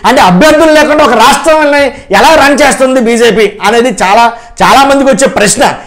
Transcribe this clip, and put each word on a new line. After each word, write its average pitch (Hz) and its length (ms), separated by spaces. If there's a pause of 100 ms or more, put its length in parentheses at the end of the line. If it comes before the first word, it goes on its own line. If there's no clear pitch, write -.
అంటే 254 160
అభ్యర్థులు 302 520
లేకుండా 302 320
ఒక 226 80
రాష్ట్రాన్ని 285 720 (340)
ఎలా 285 180
run 277 280
చేస్తుంది 262 380
బీజేపీ 226 520 (100)
అనేది 233 260 (140)
చాలా, 226 300 (300)
చాలా 226 220
మందికి 277 260
వచ్చే 254 180
ప్రశ్న. 208 460 (120)